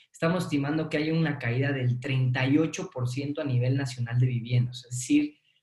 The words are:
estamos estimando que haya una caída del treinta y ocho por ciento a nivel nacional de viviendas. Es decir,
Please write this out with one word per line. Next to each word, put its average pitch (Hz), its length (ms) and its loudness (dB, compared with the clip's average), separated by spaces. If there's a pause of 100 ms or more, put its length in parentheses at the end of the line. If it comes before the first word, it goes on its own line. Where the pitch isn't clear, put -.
(120)
estamos 170 320 0
estimando 151 440 0
que 156 100 0
haya 156 140 0
una 160 240 2
caída 123 360 0
del 123 260 0
treinta 131 480 0
y 143 120 6
ocho 165 340 -2
por 123 160 -4
ciento 143 320 -4
a 151 40 -4
nivel 127 320 0
nacional 123 440 -2
de 127 60 6
viviendas. 120 640 -2
Es - 100 -8
decir, 147 360 0 (280)